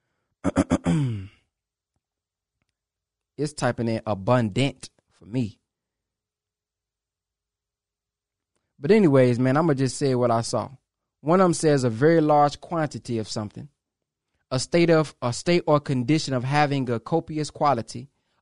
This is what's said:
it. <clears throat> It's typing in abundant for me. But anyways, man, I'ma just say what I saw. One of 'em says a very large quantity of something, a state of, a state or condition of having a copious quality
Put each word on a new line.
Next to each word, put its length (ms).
it. 840
<clears throat> 0
It's 160
typing 360
in 180
abundant 840
for 160
me. 320
But 120
anyways, 480
man, 180
I'ma 180
just 220
say 180
what 160
I 120
saw. 280
One 200
of 60
'em 80
says 300
a 60
very 300
large 400
quantity 580
of 100
something, 400
a 100
state 300
of, 320
a 100
state 340
or 140
condition 540
of 100
having 460
a 100
copious 500
quality 600